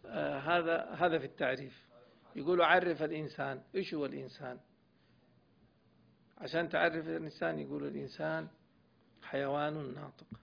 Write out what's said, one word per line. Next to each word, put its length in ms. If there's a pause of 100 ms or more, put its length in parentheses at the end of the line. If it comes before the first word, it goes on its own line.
آه، 320
هذا، 560
هذا 240
في 60
التعريف. 600 (500)
يقولوا: 280
"عرف 380
الإنسان." 600 (120)
إيش 200
هو 120
الإنسان؟ 520 (1800)
عشان 300
تعرف 400
الإنسان 500
يقولوا: 300
"الإنسان 600 (760)
حيوان 720
ناطق." 320 (160)